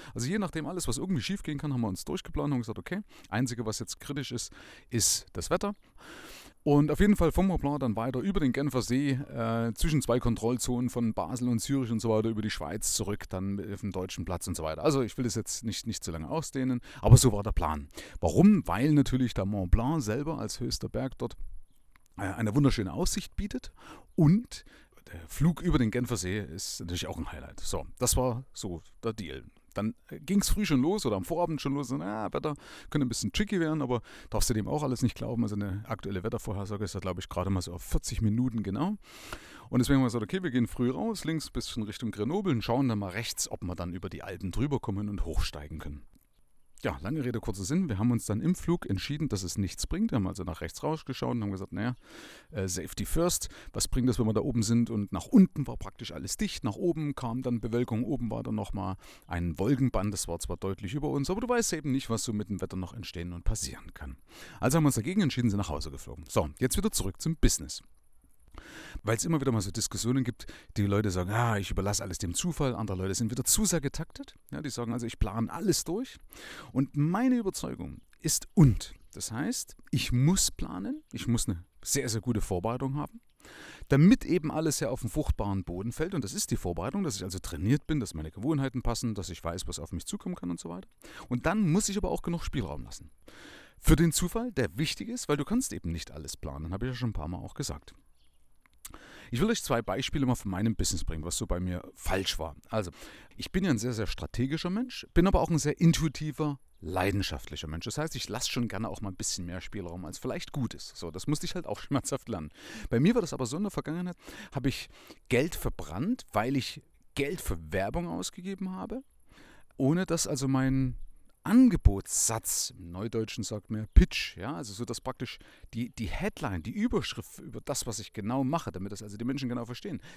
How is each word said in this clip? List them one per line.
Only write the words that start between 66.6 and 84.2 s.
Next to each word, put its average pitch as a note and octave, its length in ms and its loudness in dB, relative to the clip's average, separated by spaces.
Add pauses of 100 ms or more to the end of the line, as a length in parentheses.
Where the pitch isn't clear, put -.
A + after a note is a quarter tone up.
wieder G#2+ 160 2
zurück - 260 -2
zum D#3+ 180 -2
Business. - 460 4 (1200)
Weil's A2+ 220 0
immer E3 160 2
wieder C3+ 120 2
mal A2+ 80 4
so G2 100 -2
Diskussionen A2+ 540 0
gibt, A2 220 -6 (300)
die G#2 100 4
Leute G2+ 240 4
sagen, F2+ 200 0
„Ah, A2+ 280 2
ich G2 120 -4
überlasse G2 320 0
alles F2+ 160 -6
dem E2+ 160 -2
Zufall“, D3+ 400 0
andere G2+ 220 -4
Leute F#2+ 180 -2
sind A2 160 0
wieder A#2 140 -4
zu - 200 4
sehr F3 160 2
getaktet. - 560 -6 (140)
Ja, D3+ 120 -8
die D3 80 -6
sagen, A#2+ 220 -4
„Also A#2 140 -2
ich - 120 -8
plane F#3+ 340 0
alles - 320 0
durch.“ A3 340 -4 (540)
Und C3+ 240 0
meine G3 400 4
Überzeugung - 640 -4 (200)
ist - 340 -2
und. C#3 400 8 (180)
Das - 180 -8
heißt, D#3 460 -4 (140)
ich - 220 0
muss C#3+ 380 4
planen, A3+ 520 -6 (100)
ich - 160 -6
muss A2+ 200 2
eine F2 160 -2 (180)
sehr, C3 260 0
sehr A2 120 -2
gute A2+ 200 0
Vorbereitung A#2+ 540 -2
haben, D3 260 -6 (680)
damit D#3+ 360 10